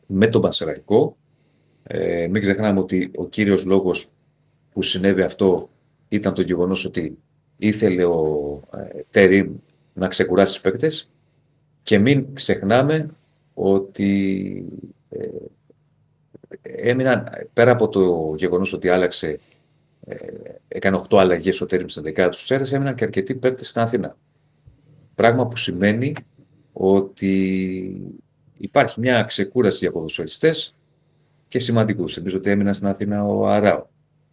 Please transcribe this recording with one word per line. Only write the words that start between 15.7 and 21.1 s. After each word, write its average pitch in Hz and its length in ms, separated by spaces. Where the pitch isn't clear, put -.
έμειναν, 123 680
πέρα 117 180
από 113 180
το 85 480
γεγονός 90 360
ότι 87 160
άλλαξε, 87 500
ε, - 100
έκανε 95 280
οκτώ 101 220